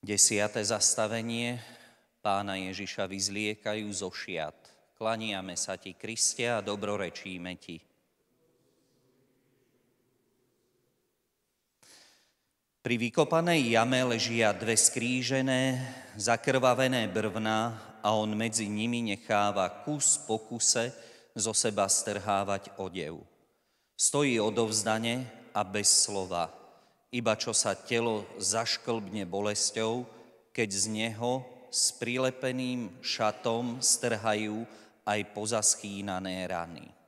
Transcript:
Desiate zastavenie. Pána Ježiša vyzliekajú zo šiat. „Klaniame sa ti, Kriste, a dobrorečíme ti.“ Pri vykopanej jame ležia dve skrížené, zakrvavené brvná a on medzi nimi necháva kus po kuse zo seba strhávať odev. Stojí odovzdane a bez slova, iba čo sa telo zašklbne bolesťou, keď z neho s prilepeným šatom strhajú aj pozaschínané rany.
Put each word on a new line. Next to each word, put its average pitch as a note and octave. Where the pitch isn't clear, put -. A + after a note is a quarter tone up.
Desiate G#2
zastavenie. A2+
Pána G2
Ježiša F#2+
vyzliekajú G#2
zo G2
šiat. D#2+
„Klaniame A2
sa F#2+
ti, F#2
Kriste, -
a A#2
dobrorečíme G2
ti.“ E2+
Pri A#2+
vykopanej D3
jame B2+
ležia A#2
dve A2
skrížené, B2+
zakrvavené B2+
brvná A2
a G#2
on A2
medzi A2
nimi A2
necháva G2+
kus D3
po -
kuse A#2
zo A2
seba G2+
strhávať G2
odev. E2+
Stojí C#3
odovzdane A2
a G#2
bez G2+
slova, F#2
iba A2+
čo A2+
sa -
telo A2+
zašklbne A2+
bolesťou, G#2
keď A#2
z G2+
neho A#2
s -
prilepeným B2+
šatom A#2
strhajú A2
aj G#2
pozaschínané G2+
rany. E2+